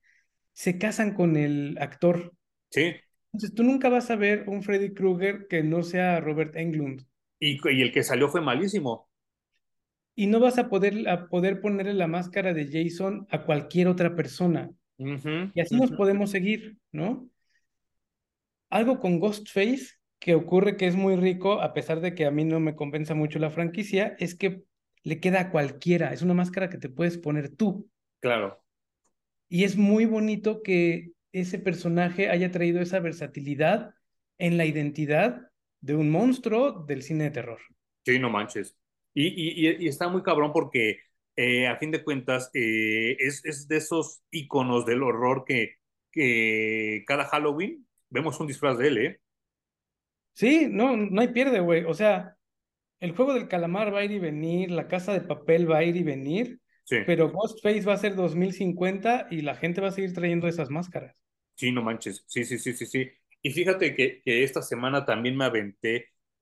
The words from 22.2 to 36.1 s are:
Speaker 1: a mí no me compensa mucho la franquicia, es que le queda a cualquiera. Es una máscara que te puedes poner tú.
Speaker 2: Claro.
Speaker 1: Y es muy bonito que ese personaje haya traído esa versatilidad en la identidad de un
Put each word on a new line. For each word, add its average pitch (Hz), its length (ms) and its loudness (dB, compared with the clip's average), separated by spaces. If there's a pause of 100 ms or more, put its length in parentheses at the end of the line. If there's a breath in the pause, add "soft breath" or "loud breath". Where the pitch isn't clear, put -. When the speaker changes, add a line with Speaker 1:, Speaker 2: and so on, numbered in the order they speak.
Speaker 1:
a 143 60 2
mí 151 120 2
no 160 160 2
me 156 160 0
compensa 151 400 -4
mucho 151 240 -2
la 156 100 0
franquicia, 190 680 -2
es 175 160 -4
que 185 280 -4 (400)
le 160 180 -6
queda 185 180 4
a 180 120 -2
cualquiera. 151 640 0
Es 135 80 -8
una 180 120 4
máscara 180 360 0
que 180 80 -10
te 131 120 -10
puedes 170 280 -2
poner 147 380 -4
tú. 202 340 -2 (300)
Speaker 2:
Claro. 110 420 -2 (840)
Speaker 1:
Y 180 160 2
es 185 140 2
muy 214 280 6
bonito 214 560 0
que 170 500 0 (200)
ese 185 280 -4
personaje 175 680 0
haya 180 220 0
traído 175 300 0
esa 180 180 -2
versatilidad 160 920 -2 (440)
en 170 200 2
la 165 80 2
identidad 151 840 0 (320)
de 135 140 -2
un 151 160 4